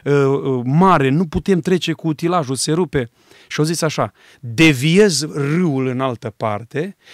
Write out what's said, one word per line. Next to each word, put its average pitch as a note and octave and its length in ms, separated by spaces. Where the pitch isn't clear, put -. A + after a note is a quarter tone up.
uh, C#3+ 100
uh, C#3 500
mare, D3 460
nu D#3+ 160
putem E3+ 340
trece E3+ 320
cu D#3+ 160
utilajul, D#3+ 480
se D3 160
rupe." D3+ 380
Și - 120
au D3+ 60
zis D#3+ 160
așa, C#3+ 300
"Deviez D#3 960
râul C#3+ 540
în B2+ 120
altă A#2+ 380
parte", A#2 580